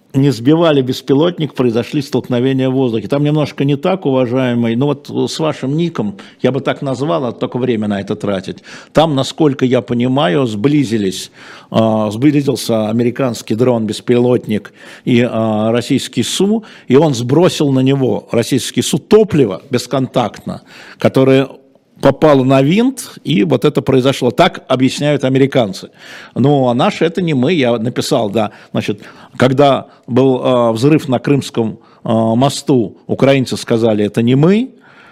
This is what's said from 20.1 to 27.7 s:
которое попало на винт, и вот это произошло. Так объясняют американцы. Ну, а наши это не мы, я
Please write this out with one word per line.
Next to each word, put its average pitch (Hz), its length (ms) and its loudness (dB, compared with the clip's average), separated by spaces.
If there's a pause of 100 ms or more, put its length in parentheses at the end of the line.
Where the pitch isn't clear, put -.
которое 135 520 2 (520)
попало 139 440 4
на 135 160 4
винт, 226 640 0
и 185 180 0
вот 143 220 0
это 143 160 0
произошло. 131 500 0
Так - 380 0
объясняют 131 560 0
американцы. 131 640 0 (440)
Ну, 135 360 2
а 120 40 2
наши 170 300 0
это 170 180 -2
не 165 120 -2
мы, 131 180 0
я 120 260 0